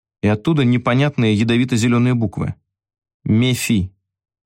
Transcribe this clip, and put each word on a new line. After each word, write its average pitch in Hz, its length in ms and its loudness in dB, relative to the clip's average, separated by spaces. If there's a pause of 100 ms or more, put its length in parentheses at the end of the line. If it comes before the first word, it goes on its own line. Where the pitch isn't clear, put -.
(220)
и 101 60 0
оттуда 143 380 0
непонятные 123 680 0
ядовито-зеленые 120 800 0
буквы. 101 420 -4 (680)
«МЕФИ». 113 720 0 (520)